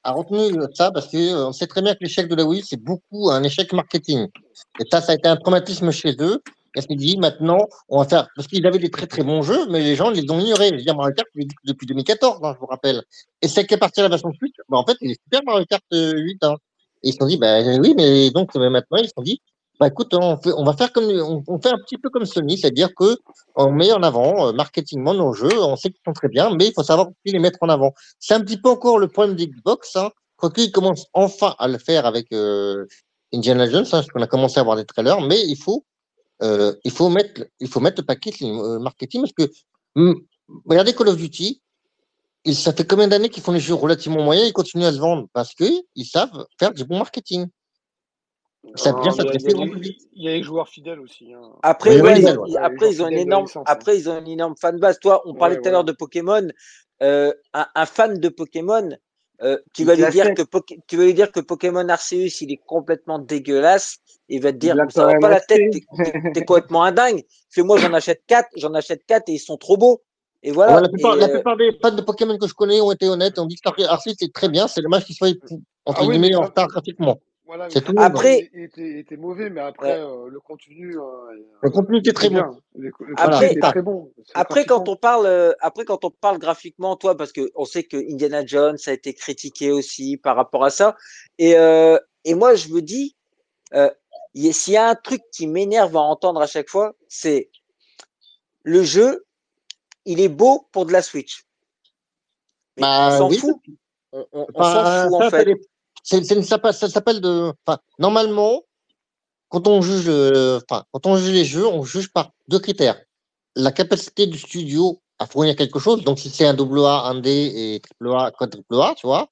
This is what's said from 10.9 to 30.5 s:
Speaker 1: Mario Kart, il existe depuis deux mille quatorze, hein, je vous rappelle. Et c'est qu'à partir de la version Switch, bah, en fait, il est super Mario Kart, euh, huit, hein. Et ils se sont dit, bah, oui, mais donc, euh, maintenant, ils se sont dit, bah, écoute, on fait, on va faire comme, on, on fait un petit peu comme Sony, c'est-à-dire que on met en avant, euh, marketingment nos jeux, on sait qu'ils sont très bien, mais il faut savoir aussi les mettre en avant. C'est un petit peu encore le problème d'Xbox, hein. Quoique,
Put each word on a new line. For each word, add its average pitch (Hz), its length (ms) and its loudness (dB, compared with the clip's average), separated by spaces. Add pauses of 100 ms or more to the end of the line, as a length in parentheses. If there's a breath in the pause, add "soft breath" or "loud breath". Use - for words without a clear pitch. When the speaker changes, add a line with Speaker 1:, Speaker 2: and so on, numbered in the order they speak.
Speaker 1:
Mario 139 200 -2
Kart, 233 200 -6
il 147 80 -8
existe 143 220 -12
depuis 135 220 -8
deux 131 60 -8
mille 135 100 -6
quatorze, 214 400 0
hein, 147 120 -6
je 127 40 -20
vous 131 80 -14
rappelle. 127 340 -4 (400 soft breath)
Et 165 60 -2
c'est 196 180 0
qu'à 208 120 0
partir 202 260 0
de 196 60 2
la - 0 -
version 170 240 -4
Switch, - 220 -10 (120)
bah, 131 100 -2
en 127 80 0
fait, 240 140 -2
il 127 120 -6
est - 120 -10
super 262 220 -2
Mario 208 200 -2
Kart, 196 180 -4 (100)
euh, 165 240 0
huit, 170 260 -6
hein. 151 120 0 (460)
Et 131 80 -2
ils 127 40 -4
se - 60 -12
sont 135 80 0
dit, 175 100 0
bah, 110 240 4
oui, 131 340 4
mais 139 340 4
donc, 180 280 -2
euh, 127 120 2
maintenant, 131 280 -2
ils 226 100 0
se - 80 -16
sont 123 80 -10
dit, 175 180 -6 (380)
bah, 147 80 6
écoute, 139 260 -4
on 175 220 2
fait, 175 220 -2
on 143 80 -2
va 147 80 2
faire 247 180 -2
comme, 226 140 0
on, 165 420 -2
on 180 140 -8
fait 247 80 0
un 240 80 0
petit - 200 -14
peu 269 120 -8
comme 240 160 -4
Sony, 156 320 -4
c'est-à-dire 147 360 0
que 214 240 2 (380 soft breath)
on 139 160 2
met 175 220 2
en 185 100 0
avant, 143 460 2
euh, - 20 -2
marketingment 143 640 -4
nos 170 180 0
jeux, 135 300 0
on 139 160 -2
sait 190 140 -8
qu'ils - 140 -20
sont 170 60 -6
très - 160 -6
bien, 160 260 0
mais 175 140 2
il 226 60 -2
faut 156 100 -6
savoir 170 240 2
aussi 196 260 -10
les 180 60 -2
mettre 180 220 0
en 165 80 -2
avant. 139 240 2 (260 soft breath)
C'est - 140 -2
un 226 80 2
petit 202 160 -8
peu 208 100 0
encore 240 320 2
le 190 80 2
problème 202 300 -2
d'Xbox, 165 580 -6
hein. 196 160 -4 (240)
Quoique, 170 240 -4